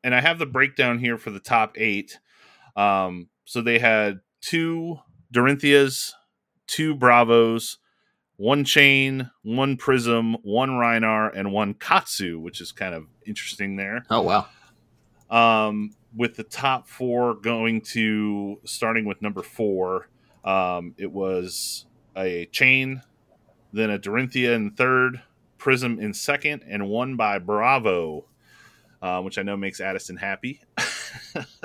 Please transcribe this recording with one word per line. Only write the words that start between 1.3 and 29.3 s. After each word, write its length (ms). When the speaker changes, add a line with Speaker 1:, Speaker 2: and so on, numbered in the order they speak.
Speaker 1:
the 100
top 360
eight. 440
Um, 520
so 160
they 200
had 400
two 600
Dorinthias, 800
two 260
Bravos, 840
one 280
Chain, 680
one 340
Prism, 680
one 280
Rhinar, 640
and 180
one 220
Katsu, 640
which 220
is 100
kind 240
of 140
interesting 480
there. 340
Speaker 2:
Oh, 140
wow. 240
Speaker 1:
Um, 600
with 200
the 80
top 440
four 460
going 480
to, 800
starting 400
with 160
number 220
four, 680
um, 520
it 160
was 760
a 300
Chain, 560
then 180
a 80
Dorinthia 560
in 160
third, 500
Prism 420
in 140
second, 520
and 220
one 280
by 220
Bravo, 840
uh, 180
which 180